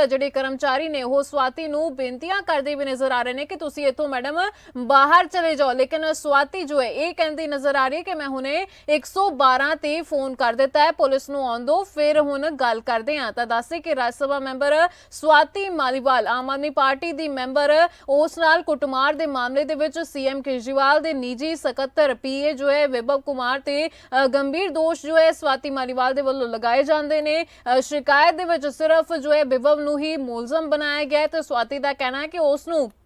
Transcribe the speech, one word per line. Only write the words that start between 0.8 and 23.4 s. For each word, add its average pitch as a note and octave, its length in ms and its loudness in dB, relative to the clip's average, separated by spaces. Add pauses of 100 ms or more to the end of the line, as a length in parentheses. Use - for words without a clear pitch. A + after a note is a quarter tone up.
ਨੇ C#4+ 140 -4
ਉਹ C4+ 200 0
ਸਵਾਤੀ C#4 460 -2
ਨੂੰ D4 280 -4
ਬੇਨਤੀਆਂ C4+ 460 -6
ਕਰਦੇ D4 320 -2
ਵੀ C#4 100 -4
ਨਜ਼ਰ C4 280 -2
ਆ B3 100 0
ਰਹੇ B3 100 -4
ਨੇ C4+ 120 -6
ਕਿ F4+ 120 -10
"ਤੁਸੀਂ D4 300 -4
ਇੱਥੋਂ C#4+ 220 -2
ਮੈਡਮ C#4 320 -4 (360)
ਬਾਹਰ C#4 500 6
ਚਲੇ E4 280 0
ਜਾਓ।" C4+ 180 2
ਲੇਕਿਨ D#4 400 0
ਸਵਾਤੀ D4 500 0
ਜੋ C#4+ 200 -2
ਹੈ A#3 60 -2
ਇਹ D#4 260 -4
ਕਹਿੰਦੀ D#4 320 -4
ਨਜ਼ਰ C#4+ 300 -2
ਆ C4 120 2
ਰਹੀ C#4+ 100 -4
ਹੈ F4+ 40 -8
ਕਿ F#4 120 -6
"ਮੈਂ D4 140 -6
ਹੁਣੇ C4+ 380 -4 (220)
ਇੱਕ D4 160 0
ਸੌ G4 260 -2
ਬਾਰਾਂ C#4 460 2
ਤੇ D4+ 260 -4
ਫੋਨ C4+ 320 -4
ਕਰ A#3 180 0
ਦਿੱਤਾ C4+ 280 2
ਹੈ, D#4 100 4
ਪੁਲਿਸ C4+ 400 0
ਨੂੰ C#4 180 -4
ਆਉਣ A#3 160 -6
ਦਿਓ, E4 200 0
ਫਿਰ D4+ 360 0
ਹੁਣ C#4+ 300 0
ਗੱਲ A#3+ 300 0
ਕਰਦੇ A#3 380 -2
ਹਾਂ।" A#3 140 -4
ਤਾਂ A#3+ 140 -4
ਦੱਸੇ A#3 340 -4
ਕਿ D#4 160 -4
ਰਾਜ B3 180 -2
ਸਭਾ C#4 240 -2
ਮੈਂਬਰ C#4+ 500 0 (220)
ਸਵਾਤੀ D#4 580 4
ਮਾਲੀਵਾਲ, C4 580 0
ਆਮ B3+ 240 -2
ਆਦਮੀ C#4+ 200 -4
ਪਾਰਟੀ C#4 420 0
ਦੀ D4+ 160 -6
ਮੈਂਬਰ, C#4+ 600 2 (200)
ਉਸ D4 300 2
ਨਾਲ E4 240 4
ਕੁੱਟਮਾਰ C#4 520 0
ਦੇ D#4 120 -4
ਮਾਮਲੇ C4+ 380 -2
ਦੇ D4+ 100 -4
ਵਿੱਚ D4+ 240 -2
ਸੀ C#4+ 280 -4
ਐਮ C4+ 160 -4
ਕੇਜਰੀਵਾਲ C4+ 580 2
ਦੇ D#4+ 120 -2
ਨਿੱਜੀ C4 440 -6
ਸਕੱਤਰ C4+ 580 0
ਪੀ C4+ 260 -6
ਏ D4 120 0
ਜੋ C#4 180 -2
ਹੈ D4 240 2
ਵਿਭਵ B3+ 260 0
ਕੁਮਾਰ C4+ 400 -4